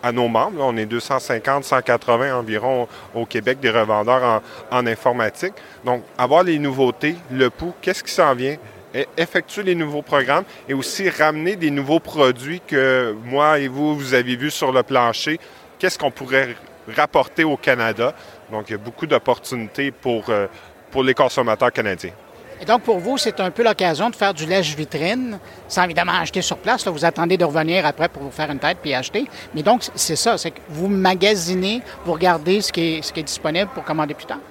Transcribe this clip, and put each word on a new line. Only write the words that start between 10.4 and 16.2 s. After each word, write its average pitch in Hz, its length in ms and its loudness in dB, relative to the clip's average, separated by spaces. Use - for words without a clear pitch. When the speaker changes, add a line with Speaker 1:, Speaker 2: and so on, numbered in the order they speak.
Speaker 1:
et 135 60 -2
aussi 175 360 -2
ramener 156 460 0
des 160 160 0
nouveaux 143 280 2
produits 139 640 0
que 131 600 2
moi 147 340 4
et 139 80 -2
vous, 147 300 -2
vous 131 180 -4
avez 123 220 2
vus 143 160 -4
sur 139 180 0
le 131 140 4
plancher. 127 560 0
Qu'est-ce 180 180 0
qu'on 139 140 -2
pourrait 131 420 0